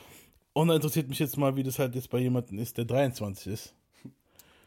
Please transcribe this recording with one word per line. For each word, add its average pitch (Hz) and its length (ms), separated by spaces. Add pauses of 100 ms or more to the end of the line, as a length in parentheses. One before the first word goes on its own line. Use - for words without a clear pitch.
(520)
Und 160 160
da 165 60
interessiert 156 340
mich 135 100
jetzt 147 180
mal, 139 200
wie 135 60
das 131 160
halt 127 160
jetzt 127 140
bei 123 100
jemandem 123 400
ist, 117 200
der 120 80
dreiundzwanzig 117 680
ist. - 220 (920)